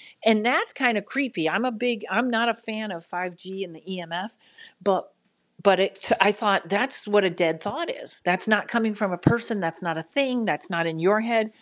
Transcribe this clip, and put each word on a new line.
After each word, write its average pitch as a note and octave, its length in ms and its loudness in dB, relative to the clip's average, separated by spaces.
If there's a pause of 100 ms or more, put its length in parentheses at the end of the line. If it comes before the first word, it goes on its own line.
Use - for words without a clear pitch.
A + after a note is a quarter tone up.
(240)
And A3 220 4
that's D#4 260 0
kinda A#3 300 0
creepy. G#3 460 -2
I'm G3 160 0
a B3+ 80 -2
big, A3+ 380 -2
I'm A#3+ 200 2
not A#3 180 2
a A3 60 2
fan A3 380 -8
of E3+ 120 -10
five F3+ 320 -6
G F#3+ 280 -8
and F3 100 -10
the D#3+ 80 -16 (100)
E F#3 80 -4
M E3 120 -10
F, F#3 240 -6 (440)
but, F#3+ 320 0 (500)
but F#3 180 6
it, - 260 -2 (140)
I G3 120 4
thought G3 360 0
that's G#3+ 400 -2
what G#3 160 4
a F#3 60 2
dead E3 300 0
thought D4+ 300 -6
is. - 340 -12
That's F3+ 220 0
not G#3+ 220 2
coming A3+ 260 0
from G3+ 180 -2
a F3 60 -4
person. A3+ 420 0
That's E3+ 220 -4
not E3 160 -2
a D#3+ 40 -4
thing. B3+ 420 -2
That's F3 260 -2
not E3 160 0
in D#3+ 140 -2
your G3+ 220 4
head. A3+ 280 0 (100)